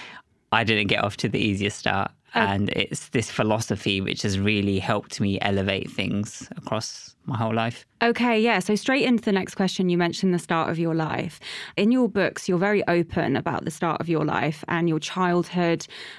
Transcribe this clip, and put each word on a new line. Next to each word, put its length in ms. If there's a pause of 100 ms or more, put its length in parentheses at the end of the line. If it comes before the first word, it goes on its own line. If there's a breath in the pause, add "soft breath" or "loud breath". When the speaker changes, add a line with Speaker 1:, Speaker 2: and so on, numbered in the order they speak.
(520 loud breath)
Speaker 1:
I 120
didn't 240
get 160
off 140
to 120
the 100
easiest 400
start. 320 (220)
Speaker 2:
Uh, 140
Speaker 1:
And 220
it's 400
this 200
philosophy 680
which 220
has 180
really 400
helped 400
me 220
elevate 500
things 640
across 580 (120)
my 120
whole 160
life. 320 (160)
Speaker 2:
Okay, 400
yeah. 180
So 160
straight 280
into 200
the 80
next 220
question, 360
you 80
mentioned 360
the 60
start 320
of 80
your 160
life. 440 (380 loud breath)
In 140
your 180
books, 400
you're 80
very 300
open 480
about 280
the 60
start 320
of 80
your 160
life 440
and 200
your 100
childhood. 880 (340 loud breath)